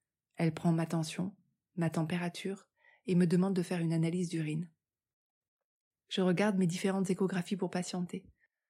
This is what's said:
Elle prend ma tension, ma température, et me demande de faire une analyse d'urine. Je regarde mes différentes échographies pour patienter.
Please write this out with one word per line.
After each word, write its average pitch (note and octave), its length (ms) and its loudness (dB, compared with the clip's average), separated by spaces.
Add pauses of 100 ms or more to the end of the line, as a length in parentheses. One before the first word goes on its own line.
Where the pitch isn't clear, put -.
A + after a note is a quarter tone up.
(360)
Elle E3 180 2
prend E3+ 200 2
ma E3 120 0
tension, E3 500 -4 (400)
ma E3+ 140 0
température, F3 800 -4 (380)
et F#3 100 2
me F3 120 6
demande F#3 280 4
de F3+ 60 0
faire F3 180 -2
une E3 140 0
analyse E3 360 0
d'urine. D#3+ 400 -4 (1400)
Je - 120 -2
regarde F#3 360 2
mes F#3 100 4
différentes F#3+ 420 0
échographies F#3 480 0
pour F3 120 -2
patienter. F3+ 560 -6 (440)